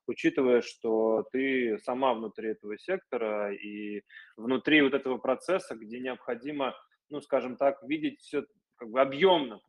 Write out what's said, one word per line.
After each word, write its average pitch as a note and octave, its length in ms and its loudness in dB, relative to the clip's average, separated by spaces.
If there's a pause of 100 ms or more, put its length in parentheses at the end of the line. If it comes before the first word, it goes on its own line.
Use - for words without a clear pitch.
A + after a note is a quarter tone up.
учитывая, B2+ 540 4
что A2 720 0
ты B2+ 520 0
сама B2+ 320 0
внутри A2 340 -8
этого G#2 300 -8
сектора A2 720 -4
и G#2 480 -10 (340)
внутри C3 460 4
вот C3+ 140 4
этого C3 240 -2
процесса, C3+ 560 -2
где A2+ 240 -12
необходимо, B2+ 720 -6 (360)
ну, D3 120 -8
скажем B2+ 340 -2
так, C#3 280 0
видеть D3 380 -4
все - 240 -6 (320)
как A#2 140 -14
бы B2+ 100 4
объемно, C#3 680 2